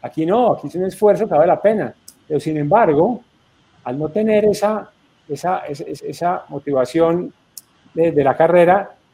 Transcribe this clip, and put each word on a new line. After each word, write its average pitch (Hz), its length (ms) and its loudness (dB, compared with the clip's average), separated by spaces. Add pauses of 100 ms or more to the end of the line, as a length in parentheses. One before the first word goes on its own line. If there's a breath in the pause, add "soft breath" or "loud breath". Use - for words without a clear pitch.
Aquí 156 240 -8
no, 208 280 2
aquí - 160 -6
es 143 80 -12
un 185 80 -4
esfuerzo 196 440 0
que 180 60 -2
vale 156 140 4
la 160 120 2
pena. 196 320 0 (340)
Pero 151 140 -4
sin 156 160 -6
embargo, 175 640 2 (640)
al 127 140 -8
no 156 100 -6
tener 214 360 0
esa, 208 460 -2 (380)
esa, 170 380 -4
esa, 147 180 -12
esa, - 220 -12
esa 175 420 -6
motivación 156 840 -2 (580)
de, 165 200 0
de 143 120 2
la 131 120 2
carrera, 175 580 4 (200)